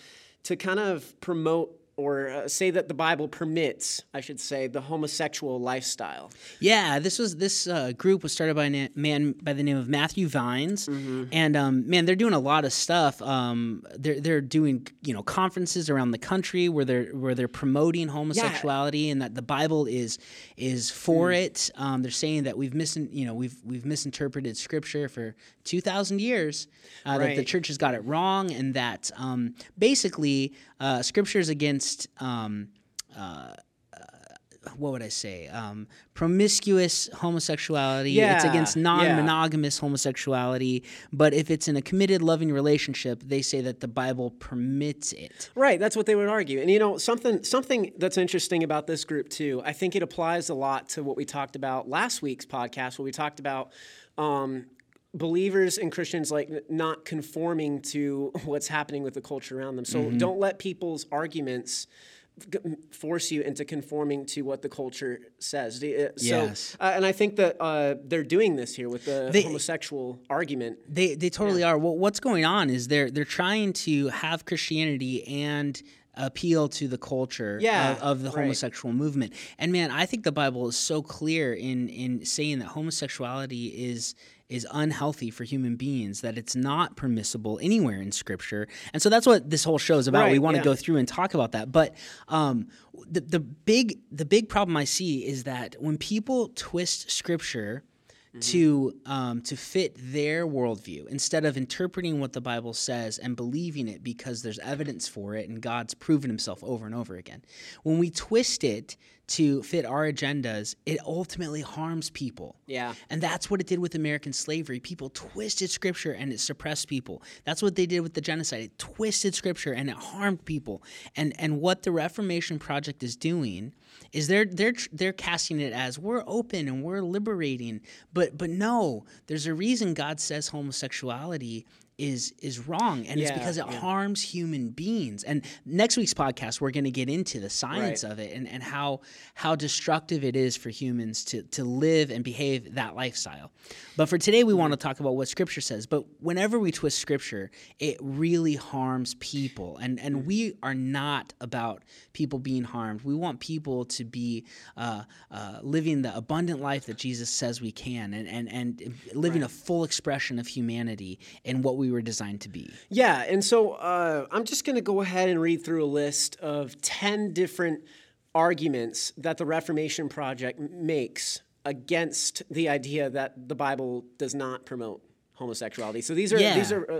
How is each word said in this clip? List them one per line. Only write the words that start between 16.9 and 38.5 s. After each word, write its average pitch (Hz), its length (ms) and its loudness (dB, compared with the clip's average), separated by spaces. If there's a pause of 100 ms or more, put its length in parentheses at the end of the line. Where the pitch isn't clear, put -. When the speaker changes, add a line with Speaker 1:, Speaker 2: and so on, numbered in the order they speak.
Speaker 2:
where 131 280 -2
they're 123 140 0
promoting 156 580 2
Speaker 1:
Yeah. 143 60 -6
Speaker 2:
homosexuality 151 960 0
and 139 120 2
that 117 140 -6
the 127 60 -6
Bible 147 440 2
is, 120 340 -2 (360)
is 127 340 -2
for 170 420 4
Speaker 1:
Mm. 180 160 4
Speaker 2:
it. - 280 -2
Um, 135 260 0
they're 127 100 -2
saying 156 320 0
that 120 140 -2
we've 131 160 -2
misin-, 156 380 -2
you 135 140 -2
know, 117 80 -4
we've, 123 320 -4
we've 123 200 -8
misinterpreted 139 720 -4
Scripture 147 540 -4
for 113 260 -8 (300)
two 175 160 0
thousand 196 400 0
years, 202 460 0 (380)
uh, 139 120 0
that 139 140 4
the 139 80 0
Speaker 1:
Right. 131 60 0
Speaker 2:
church 175 220 0
has 143 100 -6
got 135 160 2
it 110 120 -4
wrong, 185 460 2
and 131 220 -2
that, 120 440 -2
um, 123 360 -2 (240)
basically, 151 760 2 (260)
uh, 131 240 0
Scripture 202 360 2
is 165 100 2
against, 147 580 0 (120)
um, 110 500 -4 (460)
uh, 73 380 -12 (400)
uh, - 60 -20 (800)
what 143 160 -4
would 120 100 -6
I 107 60 -10
say? 92 400 -8
Um, 107 380 -10 (280)
promiscuous 190 960 4
homosexuality. 143 1080 0
It's 196 240 8
Speaker 1:
Yeah, - 60 6
Speaker 2:
against 160 280 4